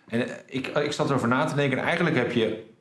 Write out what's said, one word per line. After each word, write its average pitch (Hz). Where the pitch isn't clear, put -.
En, 117
eh, -
ik, -
ik 147
zat 147
erover 120
na 131
te -
denken. 139
Eigenlijk 165
heb 123
je -